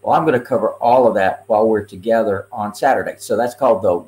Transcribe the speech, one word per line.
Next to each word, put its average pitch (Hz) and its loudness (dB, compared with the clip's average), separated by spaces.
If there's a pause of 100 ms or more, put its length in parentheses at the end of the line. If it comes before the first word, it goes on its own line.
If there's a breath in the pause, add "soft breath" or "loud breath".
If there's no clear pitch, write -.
Well, 127 2
I'm 160 0
gonna 131 2
cover 110 -2
all 120 2
of 101 2
that 95 -2
while 110 2
we're 107 0
together 104 -2
on 104 -8
Saturday. 117 0
So - -6
that's 120 -2
called 117 2
the 95 2 (120)